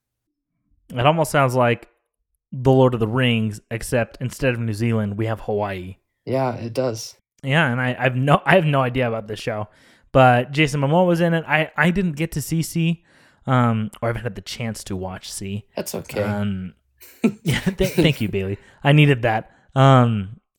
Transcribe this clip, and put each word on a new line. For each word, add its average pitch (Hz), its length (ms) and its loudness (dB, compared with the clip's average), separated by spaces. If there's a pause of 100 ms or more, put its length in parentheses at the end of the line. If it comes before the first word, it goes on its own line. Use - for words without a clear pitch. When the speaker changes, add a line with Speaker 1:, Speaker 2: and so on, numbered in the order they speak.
(920)
Speaker 1:
It 123 160 0
almost 160 240 2
sounds 135 240 2
like 120 340 2 (640)
The 131 220 0
Lord 127 220 6
of 113 60 -4
the 113 60 0
Rings, 113 540 0 (100)
except 117 500 -4
instead 127 340 -2
of 117 60 -6
New 113 120 -4
Zealand, 107 440 -2
we 110 100 -4
have 110 140 -6
Hawaii. 98 580 -6 (260)
Speaker 2:
Yeah, 127 300 -2
it 113 180 -10
does. 117 440 -6 (260)
Speaker 1:
Yeah, 139 280 0
and 120 100 -2
I, 127 180 -2
I've 127 160 0
no, 139 300 2
I 160 120 2
have 175 80 2
no 143 160 0
idea 123 280 -2
about 113 180 -6
this 107 140 -12
show, 107 280 -6 (440)
but 127 400 6
Jason 147 280 0
Momoa 160 260 2
was 170 140 2
in 170 140 2
it. 160 140 -2
I, 156 280 0
I 160 140 4
didn't 180 220 -2
get 160 200 -6
to 147 100 -6
see 165 200 -2
See, 165 420 -2 (420)
um, 117 440 2 (100)
or 113 60 -4
I 117 40 0
haven't 113 120 -6
had 110 140 -8
the 98 40 -12
chance - 440 -10
to 98 120 -8
watch 92 360 -10
See. 101 420 -10
Speaker 2:
That's - 220 -8
okay. - 260 -6
Speaker 1:
Um, 101 520 -4 (300)
<laughs> - 380 -4
yeah, 127 160 -2
th-, 190 360 -2
thank 156 260 2
you, 107 80 -2
Bailey. 98 300 -4 (260)
I 143 80 4
needed 143 300 6
that. 113 280 -2 (240)
Um, 120 680 4 (180)